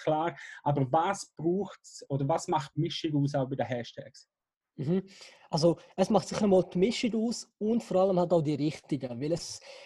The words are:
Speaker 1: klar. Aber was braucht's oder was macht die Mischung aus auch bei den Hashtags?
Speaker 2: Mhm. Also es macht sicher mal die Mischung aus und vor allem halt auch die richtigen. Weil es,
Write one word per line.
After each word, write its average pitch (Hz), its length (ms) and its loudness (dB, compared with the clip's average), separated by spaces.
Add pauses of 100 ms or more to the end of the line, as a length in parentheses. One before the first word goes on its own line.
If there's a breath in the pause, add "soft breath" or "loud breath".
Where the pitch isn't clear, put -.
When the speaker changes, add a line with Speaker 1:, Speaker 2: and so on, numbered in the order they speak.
Speaker 1:
klar. 160 320 0 (280 loud breath)
Aber 139 280 0
was 175 460 0
braucht's 180 720 -4
oder 139 180 0
was 160 220 -2
macht 156 260 -2
die 151 60 0
Mischung 156 420 0
aus 143 120 0
auch 135 120 0
bei 139 80 -6
den 123 120 -2
Hashtags? - 600 -10 (500)
Speaker 2:
Mhm. 175 260 0 (460 loud breath)
Also 165 280 2 (180 loud breath)
es 190 140 2
macht 208 180 2
sicher - 200 0
mal 185 160 6
die - 160 -4
Mischung 220 360 2
aus 220 340 -4 (100)
und 220 220 0
vor - 200 -2
allem 190 180 4
halt 175 140 2
auch 170 80 6
die 147 140 0
richtigen. 131 640 -4
Weil 151 100 -4
es, - 300 -6 (240 loud breath)